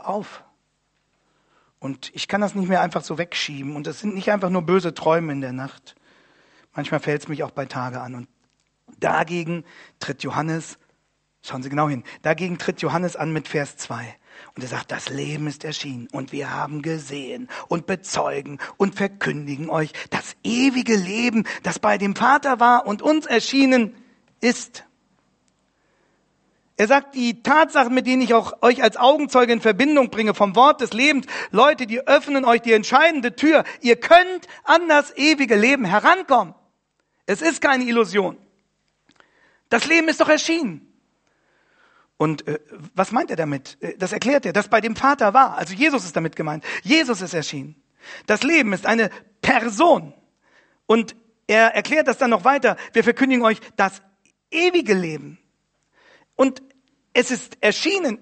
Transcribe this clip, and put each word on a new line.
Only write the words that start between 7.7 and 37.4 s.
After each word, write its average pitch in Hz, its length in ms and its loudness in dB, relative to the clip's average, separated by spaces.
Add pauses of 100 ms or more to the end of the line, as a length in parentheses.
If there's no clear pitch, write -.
an. 127 140 -14
Und 120 140 -16 (720)
dagegen 165 640 -4 (320)
tritt - 240 -12
Johannes, 156 560 -6 (640)
schauen 127 200 -12
Sie 135 60 -10
genau 147 220 -2
hin, 127 120 -6 (200)
dagegen 165 340 -2
tritt - 240 -6
Johannes 170 360 -4
an 160 180 -6
mit 156 140 -8
Vers 147 280 -6
zwei. 117 400 -14 (380)
Und - 80 -14
er 127 60 -10
sagt, 127 240 -12
„Das - 180 -10
Leben 143 360 -8
ist 143 160 -10
erschienen 143 480 -12
und - 220 -10
wir 139 220 -10
haben 143 260 -8
gesehen 139 720 -10 (180)
und 170 180 -6
bezeugen 143 720 -6 (180)
und 196 160 0
verkündigen 151 720 -6
euch 156 240 -4 (160)
das - 340 -8
ewige 240 540 0
Leben, 214 480 0 (200)
das 175 140 -4
bei 208 200 2
dem 196 180 -2
Vater 262 440 2
war 240 260 4
und - 160 -6
uns 311 240 2
erschienen 254 680 2 (460)
ist.“ - 460 -4 (1900)
Er 214 120 2
sagt, 277 260 2
„Die 240 300 -4
Tatsachen, 285 500 4
mit 254 100 0
denen 254 180 2
ich 226 120 2
auch - 260 0
euch 247 220 4
als 220 140 4
Augenzeuge 254 560 4
in 226 80 0
Verbindung 262 500 2
bringe, 208 240 -2
vom 196 220 0
Wort 285 240 6
des 240 120 -6
Lebens, 277 340 0 (260)
Leute, 254 340 4
die 226 140 -6
öffnen 277 440 2
euch 233 180 4
die 233 100 2
entscheidende 254 640 2
Tür. 294 260 4 (180)
Ihr 240 140 4
könnt 349 540 4 (160)
an 339 240 4
das 294 280 2
ewige 277 380 2
Leben 240 300 2
herankommen. 226 680 2 (720)
Es 202 160 -2